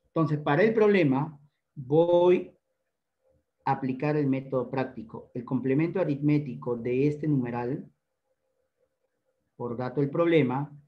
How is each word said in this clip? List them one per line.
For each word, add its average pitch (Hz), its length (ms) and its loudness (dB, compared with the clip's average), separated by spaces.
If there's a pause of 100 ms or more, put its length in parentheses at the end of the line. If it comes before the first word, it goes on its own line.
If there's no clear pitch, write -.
Entonces, 151 320 0
para 151 240 2
el 220 100 4
problema, 180 680 2 (360)
voy 170 800 2 (1120)
a 135 60 2
aplicar 143 460 -2
el 147 100 0
método 131 420 -2
práctico. 131 640 -8
El 123 120 -10
complemento 139 560 0
aritmético 147 720 -2
de 123 320 0
este 147 200 -4
numeral, 123 600 -2 (1700)
por 120 220 -8
dato 127 240 -4
del 143 80 0
problema, 147 640 2 (120)